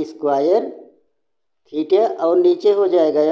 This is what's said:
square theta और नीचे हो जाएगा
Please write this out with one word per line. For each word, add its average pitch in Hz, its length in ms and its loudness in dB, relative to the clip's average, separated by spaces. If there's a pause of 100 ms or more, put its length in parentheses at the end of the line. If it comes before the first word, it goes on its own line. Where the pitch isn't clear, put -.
square 151 640 -2 (1040)
theta 185 360 0 (100)
और 170 200 0
नीचे 180 340 2
हो 202 160 0
जाएगा 156 440 2